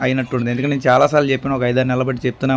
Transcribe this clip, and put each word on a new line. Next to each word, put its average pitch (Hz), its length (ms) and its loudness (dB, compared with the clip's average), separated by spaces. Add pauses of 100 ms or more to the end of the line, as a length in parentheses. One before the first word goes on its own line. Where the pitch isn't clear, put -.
అయినట్టుంటుంది. 127 480 -2
ఎందుకంటే 131 220 -2
నేను 135 140 -4
చాలాసార్లు 143 440 4
చెప్పాను, 135 260 -2
ఒక 123 120 -2
ఐదారు 127 200 0
నెలల 127 180 0
బట్టి 127 180 -6
చెప్తూనే 131 300 -2